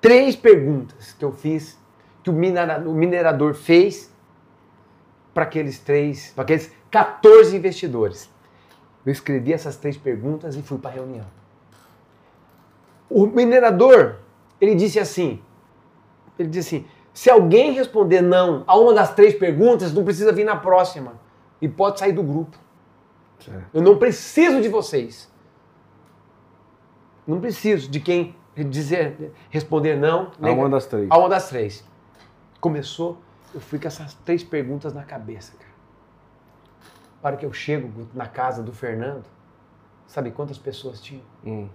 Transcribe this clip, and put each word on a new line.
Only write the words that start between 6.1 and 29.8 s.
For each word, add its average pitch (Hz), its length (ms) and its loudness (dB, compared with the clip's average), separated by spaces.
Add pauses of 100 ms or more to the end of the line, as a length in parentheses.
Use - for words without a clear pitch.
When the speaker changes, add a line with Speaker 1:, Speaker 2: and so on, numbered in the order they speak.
Speaker 1:
pra - 100 -8
aqueles 160 260 -2 (220)
quatorze 214 640 6
investidores. 131 760 -6 (760)
Eu 135 80 -4
escrevi 139 420 -4
essas 156 220 -10
três 147 200 -8
perguntas 139 600 -8
e 143 60 -14
fui 143 160 -12
pra 131 120 -14
reunião. 131 340 -16 (1800)
O 202 180 2
minerador, 233 920 4 (440)
ele 202 140 2
disse 202 240 0
assim, 160 420 -6 (960)
ele 170 120 -6
disse 165 280 -8
assim: - 100 -10 (280)
"Se - 160 2
alguém 220 420 6
responder 202 480 0
não 175 460 0
a 190 100 6
uma 233 160 6
das 202 220 2
três 208 200 8
perguntas, 180 600 0
não 190 100 -2
precisa 196 280 0
vir 202 120 -2
na 214 120 -2
próxima. 180 560 0 (500)
E 156 60 -4
pode 196 320 -4
sair 196 120 0
do 180 120 -4
grupo. 156 340 -8 (800)
Speaker 2:
Certo. 95 340 -20
Speaker 1:
Eu 156 80 -2
não 196 160 6
preciso 269 640 0
de 220 80 -2
vocês. 151 600 -8 (2000)
Não 165 140 -6
preciso 196 500 -4
de 143 100 -8
quem 175 340 -4 (220)
dizer, 151 760 -6 (180)
responder 151 460 -4